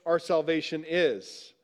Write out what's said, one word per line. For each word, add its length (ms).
our 140
salvation 680
is. 680